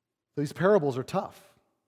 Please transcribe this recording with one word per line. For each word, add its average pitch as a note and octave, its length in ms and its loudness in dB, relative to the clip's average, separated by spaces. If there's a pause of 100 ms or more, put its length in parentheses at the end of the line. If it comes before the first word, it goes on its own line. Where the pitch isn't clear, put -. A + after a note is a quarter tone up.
(360)
These D3 160 -4
parables D#3+ 440 2
are C3 80 -6
tough. - 480 -8 (360)